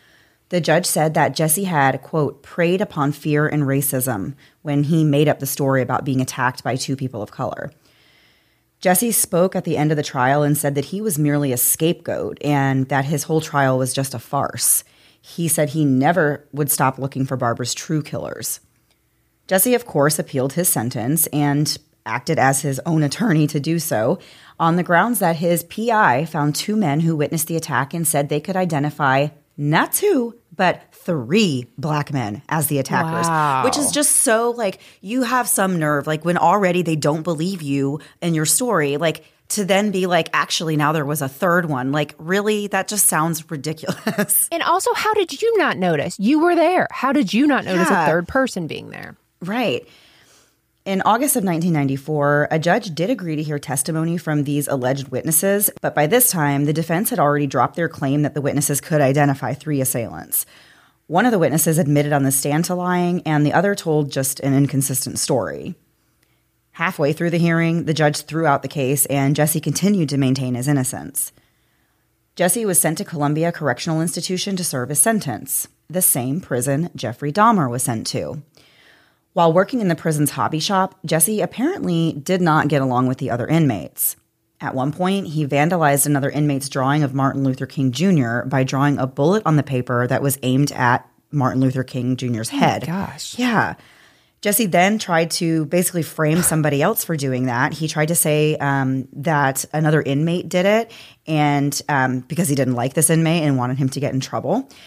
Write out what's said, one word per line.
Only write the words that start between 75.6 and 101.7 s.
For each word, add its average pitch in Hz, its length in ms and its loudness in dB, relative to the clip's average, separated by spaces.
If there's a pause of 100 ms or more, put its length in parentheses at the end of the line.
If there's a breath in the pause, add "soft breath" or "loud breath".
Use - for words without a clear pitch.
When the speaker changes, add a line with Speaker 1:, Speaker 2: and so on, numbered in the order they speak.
Speaker 1:
the 180 140 -4
same 131 360 0
prison 139 560 -2
Jeffrey 127 380 -6
Dahmer 208 360 4
was 120 140 -4
sent 113 240 -4
to. 101 340 -6 (920 soft breath)
While 170 200 4
working 196 280 2
in 196 60 0
the 165 80 2
prison's 151 360 0
hobby 135 280 -2
shop, 190 360 0 (100)
Jesse 190 360 0
apparently 175 720 0
did 180 280 -2
not 156 260 4
get 143 140 2
along 127 260 2
with 127 120 -2
the 131 120 -4
other 120 160 -2
inmates. 131 680 0 (440)
At 151 140 -6
one 135 180 -2
point, 185 360 -2
he 151 180 -2
vandalized 143 640 2
another 143 240 0
inmate's 139 380 -2
drawing 139 340 0
of 131 100 -2
Martin 135 300 0
Luther 131 240 -2
King 135 240 -2
Junior 127 560 2
by 135 160 2
drawing 139 340 2
a 131 80 0
bullet 165 400 2
on 156 100 4
the 143 80 6
paper 123 440 -2
that 131 160 0
was 135 180 0
aimed 135 300 2
at 123 360 2 (240)
Martin 131 300 0
Luther 131 220 0
King 127 340 -4
Junior's 117 340 -4
Speaker 2:
Oh - 60 -6
my - 80 -2
Speaker 1:
head. 101 220 0
Speaker 2:
gosh. - 500 -8
Speaker 1:
Yeah. 214 380 0 (680 soft breath)
Jesse 208 260 0
then 180 320 2
tried 165 320 0
to 160 340 0
basically 175 380 0
frame 160 400 0
somebody 151 380 2
else 208 220 0
for 170 140 -4
doing 131 300 -2
that. 127 260 0
He 156 140 -4
tried 156 220 0
to 170 60 0
say, 151 420 2
um, 135 560 0
that 143 600 0
another 156 280 2
inmate 156 460 0
did 180 200 0
it, 220 240 2 (340 loud breath)
and, 143 540 0 (100)